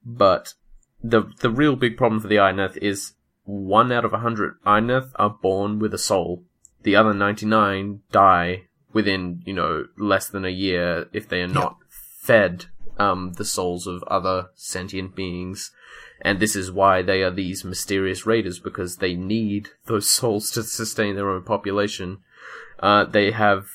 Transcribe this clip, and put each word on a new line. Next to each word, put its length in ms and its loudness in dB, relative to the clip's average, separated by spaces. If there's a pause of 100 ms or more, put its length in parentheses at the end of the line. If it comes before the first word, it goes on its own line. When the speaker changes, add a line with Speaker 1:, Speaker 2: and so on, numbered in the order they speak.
Speaker 1:
But 480 2 (500)
the, 360 2
the 100 2
real 260 2
big 220 -2
problem 240 2
for 60 -10
the 120 4
Idoneth 380 2
is 360 -4 (300)
one 480 2
out 140 0
of 80 -2
a 60 -2
hundred 460 -4
Idoneth 500 2
are 160 0
born 480 -2
with 140 -2
a 40 -6
soul. 460 -2 (400)
The 120 2
other 180 6
ninety-nine 880 0 (100)
die 520 4 (300)
within, 520 0
you 80 -8
know, 340 -2 (100)
less 320 0
than 160 -6
a 40 -4
year 640 -2
if 140 -8
they 140 -4
are 60 -4
Speaker 2:
Yeah. 60 -6
Speaker 1:
not 240 -2 (120)
fed, 760 0 (340)
um, 340 -2
the 120 -8
souls 420 -4
of 160 -8
other 500 -2
sentient 640 -10
beings. 560 -8 (520)
And 160 0
this 160 0
is 160 -4
why 300 4
they 220 0
are 80 0
these 340 -6
mysterious 640 -2
raiders, 320 0
because 380 -8
they 180 -2
need 540 -2 (180)
those 240 0
souls 400 0
to 100 -4
sustain 540 -4
their 140 -2
own 140 -4
population. 760 -4 (600)
Uh, 260 6
they 260 2
have 440 2